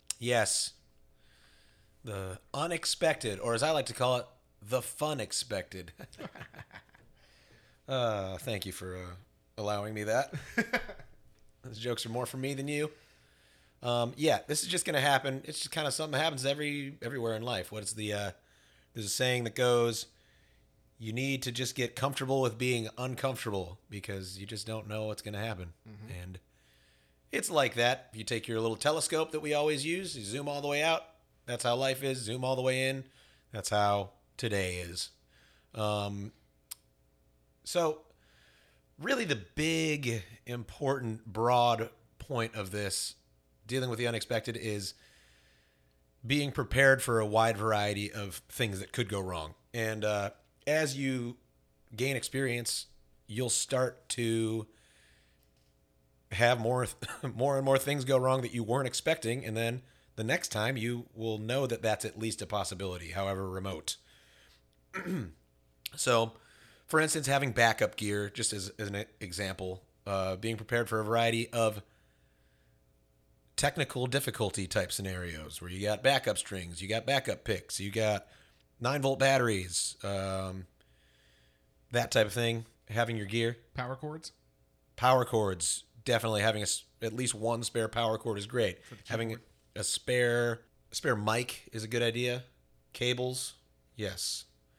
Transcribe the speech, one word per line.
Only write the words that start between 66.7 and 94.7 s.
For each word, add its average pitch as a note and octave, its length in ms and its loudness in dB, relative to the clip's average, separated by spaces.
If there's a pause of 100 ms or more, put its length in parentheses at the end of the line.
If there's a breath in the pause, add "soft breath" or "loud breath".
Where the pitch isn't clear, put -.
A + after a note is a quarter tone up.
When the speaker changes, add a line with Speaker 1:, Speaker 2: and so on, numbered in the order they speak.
Speaker 1:
for D#3 140 4
instance, D#3 260 2
having C#3 240 2
backup A2+ 460 4
gear, G#2 340 0
just A2+ 220 -2
as, G2 160 -6 (100)
as G#2 100 -4
an G2+ 160 -4 (160)
example, F#2+ 640 -6 (240)
uh, F#2+ 300 0
being A2 200 -4
prepared A2+ 320 0
for A2 120 0
a G#2+ 40 -2
variety A2+ 480 2
of A2 300 2 (1700 soft breath)
technical C#3 500 0
difficulty A2+ 600 -2
type F2 260 0
scenarios F2 680 -6
where F2+ 100 -10
you F#2+ 140 -6
got G#2 180 0
backup B2+ 360 2
strings, F2 420 -8
you F#2+ 80 -8
got A2 180 -2
backup C3+ 380 0
picks, - 360 -4
you G2 100 -4
got G#2+ 360 0 (540 soft breath)
nine C3+ 220 0
volt C3+ 160 2
batteries, A#2 840 2
um, F#2+ 640 -4 (1200 soft breath)
that A#2 200 0
type A2 160 6
of G2+ 60 -6
thing. A#2 320 0 (240)
Having A2+ 280 2
your G#2 100 -4
gear. A2+ 300 0 (180)
Speaker 2:
Power B2+ 200 -6
cords? D3+ 380 -10 (640)
Speaker 1:
Power B2+ 280 8
cords. G2+ 600 2 (200)
Definitely A2+ 380 4
having G#2+ 200 4
a - 20 -2
s-, - 200 -2 (180)
at A2+ 100 -2
least A#2+ 220 0
one A#2 280 0
spare A2+ 260 0
power A2+ 300 2
cord A2 200 -2
is G2+ 80 -6
great. A2+ 380 0
Speaker 2:
For - 120 -16
the - 100 -20
Speaker 1:
Having A2+ 220 -2
Speaker 2:
keyboard. A2+ 160 -8 (320)
Speaker 1:
a G#2+ 80 -4
spare, A#2+ 760 2 (300)
spare C3+ 240 0
mic A2 580 0
is A2 120 -6
a A2 40 -10
good A#2 140 0
idea. B2 420 0 (480)
Cables. B2 640 -2 (420)
Yes. F#2+ 500 -4 (320 soft breath)